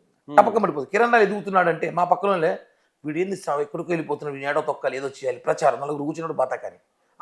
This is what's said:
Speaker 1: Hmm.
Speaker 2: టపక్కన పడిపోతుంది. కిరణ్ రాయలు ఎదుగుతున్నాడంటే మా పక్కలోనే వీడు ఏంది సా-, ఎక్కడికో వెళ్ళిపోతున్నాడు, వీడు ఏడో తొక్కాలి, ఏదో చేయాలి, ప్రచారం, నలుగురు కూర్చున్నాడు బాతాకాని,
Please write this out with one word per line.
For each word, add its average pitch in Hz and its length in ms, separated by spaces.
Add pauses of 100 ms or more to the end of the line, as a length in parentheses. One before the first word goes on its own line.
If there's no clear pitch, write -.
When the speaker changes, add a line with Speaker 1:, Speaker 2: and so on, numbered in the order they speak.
(300)
Speaker 1:
Hmm. 147 60
Speaker 2:
టపక్కన 208 260
పడిపోతుంది. 147 280
కిరణ్ 233 220
రాయలు 220 160
ఎదుగుతున్నాడంటే 180 600
మా 170 140
పక్కలోనే 185 540 (460)
వీడు 151 140
ఏంది 190 180
సా-, 147 240
ఎక్కడికో 147 280
వెళ్ళిపోతున్నాడు, 147 500
వీడు 139 120
ఏడో 147 100
తొక్కాలి, 143 360
ఏదో 139 120
చేయాలి, 127 300
ప్రచారం, 135 420
నలుగురు 143 240
కూర్చున్నాడు 160 280
బాతాకాని, 127 440 (460)